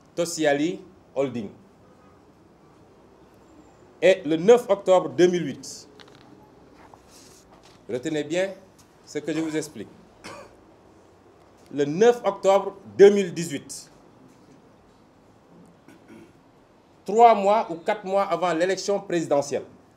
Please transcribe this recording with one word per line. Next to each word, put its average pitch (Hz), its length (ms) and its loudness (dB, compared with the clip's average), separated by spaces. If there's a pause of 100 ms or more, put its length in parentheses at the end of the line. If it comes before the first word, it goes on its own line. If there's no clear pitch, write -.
(160)
Tosiali 165 680 -2 (340)
Holding. 120 340 -6 (2500)
Et 185 240 4
le 156 100 -2
neuf 190 340 4
octobre 185 400 2
deux 143 180 2
mille 175 180 -4
huit, - 440 -14 (2000)
retenez 147 340 -6
bien 175 260 -4 (540)
ce - 160 -16
que 151 140 -6
je 156 60 -4
vous 160 180 -6
explique. 107 320 -10 (1800)
Le 143 120 -2
neuf 220 380 2
octobre 196 520 0 (220)
deux 202 120 10
mille 196 240 2
dix-huit, - 580 -12 (3250)
trois 226 280 6
mois 208 380 2
ou 165 40 -8
quatre 208 300 -6
mois 196 180 0
avant 170 300 -2
l'élection 185 460 -2
présidentielle, 143 680 -2 (320)